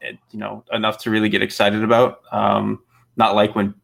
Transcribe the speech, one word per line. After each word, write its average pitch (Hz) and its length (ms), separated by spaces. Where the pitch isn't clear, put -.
you 107 80
know, 107 340
enough 110 260
to - 120
really 110 180
get 101 140
excited 104 420
about. 117 360
Um, 104 480
not 107 160
like 104 200
when, 101 300